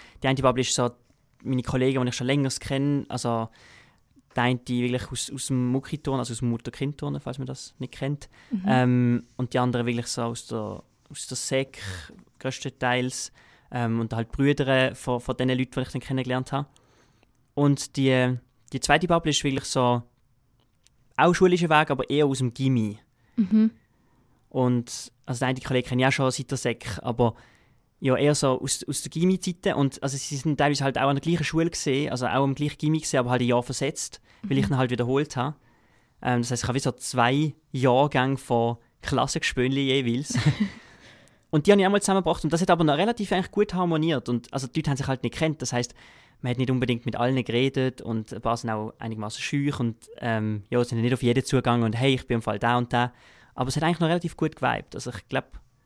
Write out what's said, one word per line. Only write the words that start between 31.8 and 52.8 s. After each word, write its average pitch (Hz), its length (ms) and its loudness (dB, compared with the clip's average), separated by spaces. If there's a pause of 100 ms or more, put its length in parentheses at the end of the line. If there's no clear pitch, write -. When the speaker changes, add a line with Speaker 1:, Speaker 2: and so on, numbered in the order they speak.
Speaker 1:
also 123 160 -4
auch 131 180 2
am 139 100 0
gleichen 147 240 -4
Gymi 156 200 2
gewesen, 156 200 -2
aber 123 120 0
halt 127 120 2
ein 120 60 2
Jahr 120 140 4
versetzt, - 580 -6 (220)
weil 139 160 0
ich 117 100 2
Speaker 2:
Mhm. 143 60 0
Speaker 1:
ihn 127 40 0
halt 127 120 2
wiederholt 127 460 -2
habe. 131 200 -4 (640)
Ähm, 123 200 0
das 120 80 -4
heisst, 123 140 -2
ich - 40 -2
habe 123 80 -2
wie 139 40 0
so 127 120 -2
zwei 131 600 0 (180)
Jahrgänge 135 640 2
von 117 400 0 (260)
Klassengespönli 135 800 0
jeweils. 131 600 0
Speaker 2:
<laughs> 151 60 4 (1000)
Speaker 1:
Und 151 180 2
die - 20 6
habe 202 100 8
ich 185 60 4
einmal 202 160 4
zusammengebracht 190 400 0
und 151 100 0
das 165 100 0
hat 190 80 0
aber 170 120 6
noch 147 140 4
relativ 208 340 0
eigentlich 185 220 -2
gut 208 220 0
harmoniert. 165 540 0
Und, 120 240 -4
also 135 140 -6
die 156 140 -4
Leute 147 100 -2
haben 135 60 0
sich 135 100 -4
halt 135 160 -4
nicht 120 120 -4
gekannt, 160 280 -2
das 127 100 -6
heisst, 123 220 -4 (460)
man 123 100 -4
hat 123 80 -2
nicht 127 100 0
unbedingt 120 380 0
mit 113 80 -4
allen 127 300 0
geredet 131 580 0
und 110 320 -6
ein 107 60 -10
paar 117 160 0
sind 117 140 -6
auch 110 280 -6
einigermaßen 110 420 -8
schüch 143 380 -2
und, 117 160 0 (240)
ähm, 107 500 -2
ja, 123 140 2
sind 117 180 -2
nicht 120 140 2
auf - 80 -4
jeden 123 220 2
zugegangen 120 400 2
und 110 80 0
"Hey, 131 220 2
ich 123 120 -4
bin 120 100 0
im 113 60 -2
Fall 104 160 -4
da 120 180 2
und 120 160 0